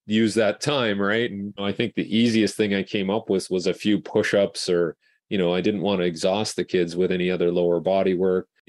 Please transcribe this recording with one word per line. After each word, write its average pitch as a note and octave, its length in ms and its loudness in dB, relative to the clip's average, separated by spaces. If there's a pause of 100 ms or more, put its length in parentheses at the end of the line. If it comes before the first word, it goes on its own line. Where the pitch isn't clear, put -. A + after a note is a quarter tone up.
use G#2+ 280 2
that G#2+ 260 2
time?" A#2+ 400 0
Right? G#2+ 300 0
And G2+ 280 -8
I G2+ 140 -2
think A2 220 -2
the F#2+ 220 -2
easiest A2+ 400 2
thing G#2 180 0
I G2 80 0
came F#2+ 280 -4
up A2 180 -2
with F#2+ 220 0
was F2+ 160 -2
a F2 80 0
few G#2 260 0
push-ups - 680 0
or, F2 280 0 (320)
you G#2 100 -2
know, F2 140 2
I F#2 80 0
didn't G2 220 0
want F#2+ 180 0
to F2 60 0
exhaust F#2+ 500 -2
the F2+ 80 -2
kids E2+ 320 -2
with F#2 160 2
any F2+ 180 -2
other F2 200 0
lower F2 300 2
body F#2+ 340 2
work. F#2 340 0 (200)